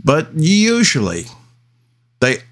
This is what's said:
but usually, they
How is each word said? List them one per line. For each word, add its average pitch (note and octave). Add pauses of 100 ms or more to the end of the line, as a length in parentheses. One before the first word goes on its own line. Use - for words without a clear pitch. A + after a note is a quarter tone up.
but C#3+
usually, D#3+ (920)
they B2 (120)